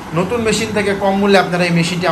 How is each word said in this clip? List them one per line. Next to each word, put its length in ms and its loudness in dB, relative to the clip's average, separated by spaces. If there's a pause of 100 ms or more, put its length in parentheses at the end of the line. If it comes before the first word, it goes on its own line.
(180)
নতুন 280 -2
মেশিন 300 -2
থেকে 160 0 (100)
কম 180 2
মূল্যে 240 4
আপনারা 240 -2
এই 100 0
মেশিনটি 340 -2